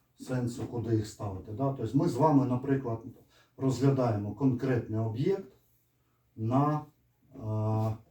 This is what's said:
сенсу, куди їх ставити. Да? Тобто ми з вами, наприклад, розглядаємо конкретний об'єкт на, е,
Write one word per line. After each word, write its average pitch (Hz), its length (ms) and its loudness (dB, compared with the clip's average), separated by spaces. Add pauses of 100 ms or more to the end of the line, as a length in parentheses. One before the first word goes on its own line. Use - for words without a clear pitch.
(200)
сенсу, 120 460 -4
куди 113 300 -2
їх 107 100 0
ставити. 98 460 -10
Да? 135 200 -2
Тобто 117 260 0
ми 170 100 4
з - 60 -2
вами, 143 320 6
наприклад, 123 520 -2 (580)
розглядаємо 120 760 2
конкретний 120 680 0
об'єкт 143 520 -2 (840)
на, 135 440 2 (540)
е, 110 600 -2 (140)